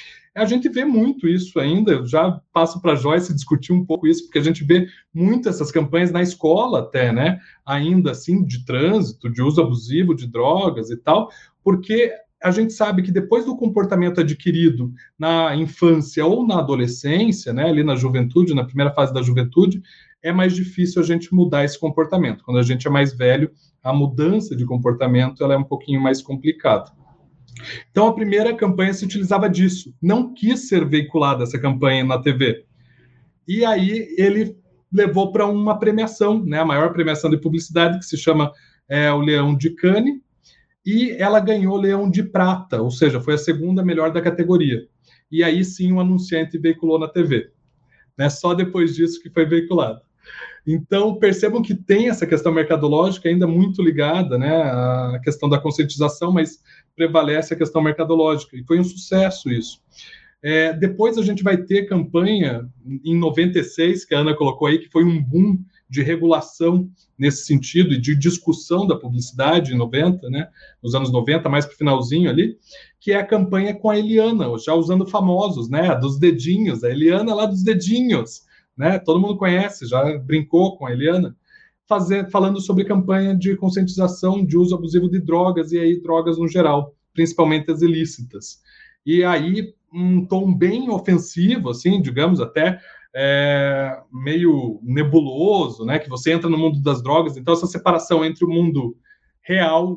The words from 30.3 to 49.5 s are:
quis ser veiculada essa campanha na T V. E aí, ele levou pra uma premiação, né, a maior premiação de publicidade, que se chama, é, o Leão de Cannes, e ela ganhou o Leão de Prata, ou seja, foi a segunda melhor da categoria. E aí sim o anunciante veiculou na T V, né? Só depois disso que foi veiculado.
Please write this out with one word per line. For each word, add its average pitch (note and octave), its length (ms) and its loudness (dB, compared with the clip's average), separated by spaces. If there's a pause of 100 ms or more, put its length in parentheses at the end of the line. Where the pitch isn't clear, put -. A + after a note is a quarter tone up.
quis - 340 -2
ser F3 160 2
veiculada D3 600 0
essa A#2+ 140 -6
campanha C3 460 0
na C3 140 0
T C3+ 120 0
V. B2+ 360 -2 (800)
E A3 160 0
aí, G#3 540 0
ele G#3 360 2 (380)
levou F#3 400 2
pra G#3 140 2
uma G#3 320 0
premiação, G#3+ 640 0
né, D3+ 140 -2
a D#3+ 60 0
maior D#3+ 280 2
premiação D#3+ 380 -2
de D3+ 80 2
publicidade, E3 600 0
que F3+ 60 -12
se D3+ 140 -8
chama, D3+ 340 0 (340)
é, D3 240 2
o D3 100 0
Leão D3 360 2
de D3+ 140 -2
Cannes, G#3+ 520 0 (640)
e A3+ 260 0
ela G#3 280 2
ganhou G3 360 0
o G3 40 -2
Leão G3 300 0
de F#3+ 120 0
Prata, F#3 600 -2
ou B2 80 -2
seja, B2+ 280 2
foi D3+ 160 0
a D3 40 0
segunda E3+ 440 -2
melhor D#3+ 300 0
da E3+ 80 -2
categoria. E3+ 640 0 (440)
E D#3+ 120 0
aí E3+ 220 2
sim F#3 280 -2
o F#3 80 2
anunciante F3 580 -2
veiculou D#3+ 400 0
na D#3 100 -4
T F3 140 -2
V, C3+ 280 -2 (680)
né? C#3 100 0
Só F3 240 -2
depois F3+ 420 0
disso E3+ 280 -2
que - 80 -18
foi E3 160 2
veiculado. E3 560 0 (640)